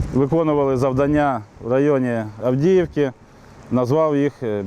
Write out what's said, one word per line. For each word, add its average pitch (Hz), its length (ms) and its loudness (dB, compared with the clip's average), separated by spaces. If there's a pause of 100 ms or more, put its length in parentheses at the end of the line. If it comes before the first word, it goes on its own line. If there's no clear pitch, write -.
(140)
виконували 143 640 0
завдання 139 640 0 (220)
в 113 80 -6
районі 131 460 2 (260)
Авдіївки, 147 680 0 (600)
назвав 143 460 2
їх, 143 160 0 (100)
е, 104 240 -4